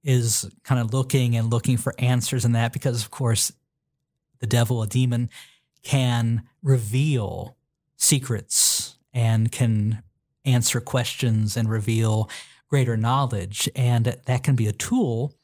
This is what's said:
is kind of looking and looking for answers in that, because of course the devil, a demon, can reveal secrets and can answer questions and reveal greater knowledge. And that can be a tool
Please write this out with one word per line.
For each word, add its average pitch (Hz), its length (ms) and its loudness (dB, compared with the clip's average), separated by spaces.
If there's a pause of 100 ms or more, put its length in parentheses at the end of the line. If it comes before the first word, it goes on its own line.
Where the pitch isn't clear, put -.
is 120 460 0 (140)
kind 127 160 0
of 113 140 -2
looking 127 420 0
and 113 160 0
looking 117 260 0
for - 220 -4
answers 123 460 0
in 117 80 4
that, 117 200 2
because 117 300 -2
of - 80 -12
course 117 400 -2 (880)
the 117 80 -6
devil, 117 340 2
a 110 60 -4
demon, 120 420 0 (540)
can 117 600 0 (180)
reveal 123 960 0 (380)
secrets - 1000 0 (160)
and 113 380 2
can 110 500 0 (440)
answer 123 340 2
questions 110 760 -2
and 113 120 0
reveal 110 600 0 (400)
greater 123 260 2
knowledge. 113 800 -2
And 120 300 2
that 127 380 -2
can 139 120 2
be 110 120 0
a 104 60 -2
tool 143 600 -2 (100)